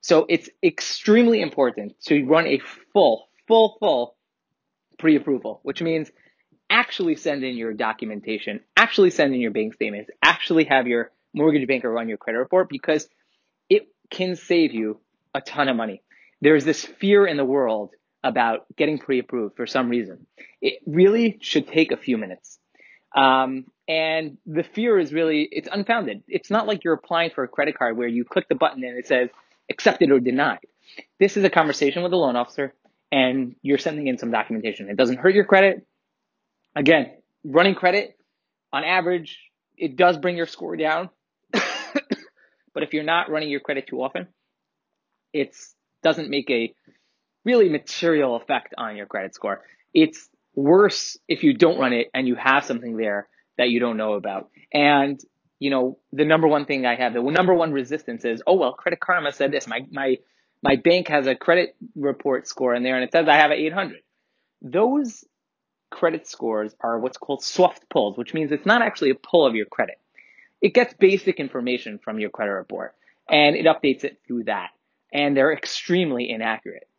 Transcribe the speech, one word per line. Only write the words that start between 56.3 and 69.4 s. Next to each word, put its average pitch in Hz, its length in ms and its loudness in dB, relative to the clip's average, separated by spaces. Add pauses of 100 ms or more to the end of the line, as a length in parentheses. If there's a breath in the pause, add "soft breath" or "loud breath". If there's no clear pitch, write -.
one 147 160 2
thing 131 220 -4
I 120 100 0
have, 123 160 -2
the 120 100 -4
number 175 300 2
one 165 200 0
resistance 131 520 -6
is, 117 220 -4
"Oh, 180 80 4
well, 143 180 0
Credit - 280 -6
Karma 160 320 -2
said 139 200 -2
this. 143 140 -6
My, 113 140 -8 (100)
my, 135 280 -2 (440)
my 143 140 2
bank 170 320 2
has 147 180 0
a 131 80 0
credit 170 420 0 (200)
report 139 500 -4
score 123 280 -2
in 123 80 -2
there, 131 120 -2
and 127 100 -2
it 123 80 -10
says 160 160 2
I 147 80 6
have 151 140 6
an 151 80 0
eight 156 140 -4
hundred." 185 280 -8 (640)
Those 226 640 -2 (640)
credit 165 360 -2
scores 107 540 -6
are 117 180 -4
what's 127 200 -6
called 139 240 -8
soft - 480 0
pulls, 104 260 -2
which 120 160 -10
means 156 200 -4
it's 147 120 -4
not 226 160 2
actually 196 300 0
a 131 60 0
pull - 280 2